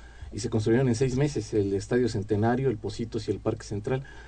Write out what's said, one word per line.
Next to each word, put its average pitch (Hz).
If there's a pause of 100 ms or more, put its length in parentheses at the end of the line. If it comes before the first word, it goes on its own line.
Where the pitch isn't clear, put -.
(320)
Y 107
se 110
construyeron 117
en 120
seis 127
meses, 139
el 98
Estadio 123
Centenario, 113
el 107
Pocitos 113
y 110
el 95
Parque 107
Central. 131 (240)